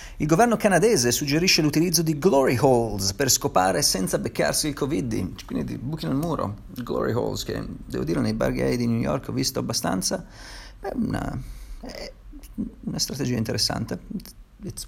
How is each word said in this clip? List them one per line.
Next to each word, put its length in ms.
Il 100
governo 300
canadese 560
suggerisce 500
l'utilizzo 400
di 160
glory 420
holes 540
per 160
scopare 520
senza 360
beccarsi 480
il 80
covid, 720
quindi 180
di 140
buchi 280
nel 100
muro. 400
Glory 380
holes, 320
che 200
devo 160
dire 180
nei 140
bar 180
gay 240
di 100
New 140
York 280
ho 40
visto 280
abbastanza. 640
È 160
una, 460
è 320
una 140
strategia 380
interessante. 640
It's 260